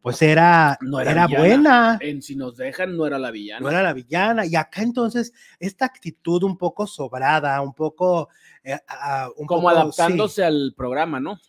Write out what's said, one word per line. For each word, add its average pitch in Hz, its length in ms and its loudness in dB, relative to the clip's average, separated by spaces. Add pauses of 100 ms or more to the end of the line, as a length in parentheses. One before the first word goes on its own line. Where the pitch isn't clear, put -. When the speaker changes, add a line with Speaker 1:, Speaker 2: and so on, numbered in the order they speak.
Speaker 1:
pues 120 180 -4
era, 160 600 6
Speaker 2:
No 135 180 -4
era 139 140 0
Speaker 1:
era 170 160 4
Speaker 2:
villana. 143 180 2
Speaker 1:
buena. 240 540 6
Speaker 2:
En 147 220 -8
Si 139 120 -12
nos 127 220 -10
dejan, 170 400 -6
no 156 100 -2
era 139 140 -4
la 127 100 -6
villana. 107 300 -10
Speaker 1:
No 135 100 -4
era 180 140 2
la 170 80 0
villana. 175 540 -2
Y 165 100 -2
acá 165 260 -4
entonces, 233 500 -4 (280)
esta 196 240 -6
actitud 170 580 -4
un 190 160 -2
poco 190 300 -4
sobrada, 139 720 -2
un 135 120 -6
poco, 165 580 -2 (340)
eh, 135 120 -8 (120)
ah, 135 480 -6
un 147 100 -10
Speaker 2:
Como 170 160 0
Speaker 1:
poco, 175 160 4
Speaker 2:
adaptándose 175 560 0
Speaker 1:
sí. 202 80 0
Speaker 2:
al 147 340 0
programa, 135 440 -4
¿no? 175 180 -8 (100)